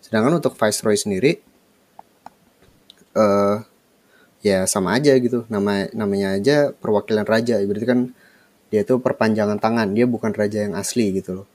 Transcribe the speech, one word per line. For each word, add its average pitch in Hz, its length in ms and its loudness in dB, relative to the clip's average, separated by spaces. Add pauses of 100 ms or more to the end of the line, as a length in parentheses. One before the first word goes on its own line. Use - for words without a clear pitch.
Sedangkan 123 400 0
untuk - 160 -2
Viceroy 107 400 0
sendiri, 101 480 -2 (1700)
eh, 101 440 2 (840)
ya 95 240 0
sama 95 320 0
aja 143 240 4
gitu, 120 320 -2
nama, 101 400 -2
namanya 98 480 -2
aja 143 320 2
perwakilan 104 560 -2
raja, 113 320 0
berarti 101 240 -2
kan 123 160 2 (720)
dia 107 160 2
tuh 127 160 2
perpanjangan 107 560 0
tangan, 110 320 0
dia 120 160 2
bukan 113 240 -2
raja 104 320 -2
yang 101 80 -6
asli 101 480 -2
gitu 92 240 -10
loh. - 100 -20